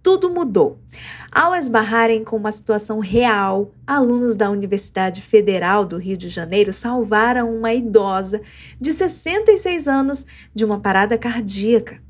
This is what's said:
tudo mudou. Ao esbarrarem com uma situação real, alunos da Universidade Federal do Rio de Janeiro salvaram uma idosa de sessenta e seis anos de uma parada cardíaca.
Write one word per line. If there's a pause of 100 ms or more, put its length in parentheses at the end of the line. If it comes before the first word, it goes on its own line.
tudo
mudou. (500)
Ao
esbarrarem
com
uma
situação
real, (120)
alunos
da
Universidade
Federal
do
Rio
de
Janeiro
salvaram
uma
idosa (380)
de
sessenta
e
seis
anos (300)
de
uma
parada
cardíaca.